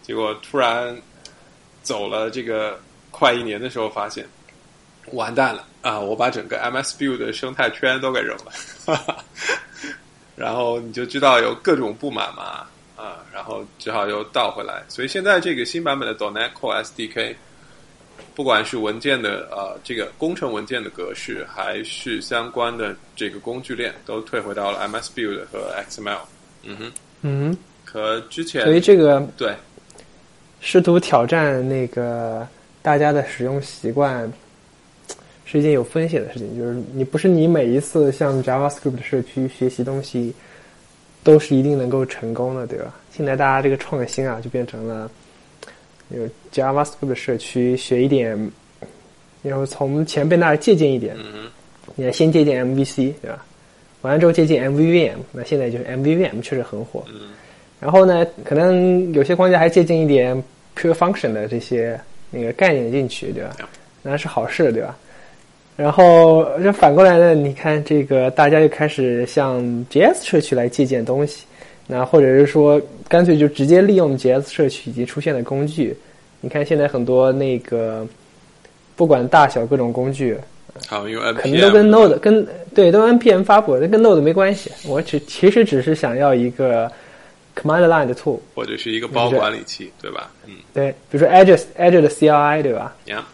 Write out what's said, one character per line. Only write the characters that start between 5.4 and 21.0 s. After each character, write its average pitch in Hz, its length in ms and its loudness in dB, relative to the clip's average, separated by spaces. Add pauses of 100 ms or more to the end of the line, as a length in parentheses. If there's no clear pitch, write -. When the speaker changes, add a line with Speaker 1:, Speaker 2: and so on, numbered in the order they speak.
Speaker 1:
了 98 120 -16 (180)
啊， 113 140 -4
我 104 180 -6
把 120 120 -2
整 120 200 -8
个 - 120 -8
M 123 160 -6
S 135 220 -8
Build 135 220 -6
的 113 120 -8
生 127 220 -12
态 131 160 -2
圈 131 320 -4
都 131 100 -4
给 123 80 -2
扔 - 180 -6
了。 - 840 -8 (340)
<laughs> - 800 -20
然 113 200 -8
后 120 240 -4
你 117 120 -14
就 120 140 -10
知 139 140 -8
道 131 200 4
有 113 140 0
各 160 220 0
种 117 180 -6
不 139 160 -10
满 104 260 -8
嘛， 92 300 -16 (300)
啊， 98 360 -18
然 98 120 -16
后 107 200 -12 (140)
只 - 140 -12
好 104 160 -4
又 104 160 -6 (100)
倒 120 160 -2
回 104 140 -12
来。 95 260 -12
所 123 160 -10
以 - 20 -8
现 190 160 -8
在 190 160 2
这 170 160 -4
个 123 80 -6
新 170 200 -8
版 143 140 -4
本 131 120 -8
的 110 80 -8
Dot 104 160 -8
net 113 260 -6
Core 120 120 -6
S 104 240 -6
D 113 120 -10
K， 113 300 -10 (960)
不 147 100 -10
管 110 220 0
是 - 120 -10
文 107 220 -6
件 131 220 -4
的， 101 300 -8
呃， 98 320 -12
这 127 100 -14
个 107 240 -10
工 165 180 -6
程 147 160 -8
文 107 140 -10
件 120 180 -10
的 101 60 -14
格 92 240 -14